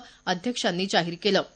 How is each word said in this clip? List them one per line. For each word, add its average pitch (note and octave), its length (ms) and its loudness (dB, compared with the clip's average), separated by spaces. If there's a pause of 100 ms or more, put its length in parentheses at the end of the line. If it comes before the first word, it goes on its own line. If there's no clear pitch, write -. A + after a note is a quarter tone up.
(260)
अध्यक्षांनी F#3 640 -2
जाहीर E3+ 320 0
केलं. F#3+ 200 4 (140)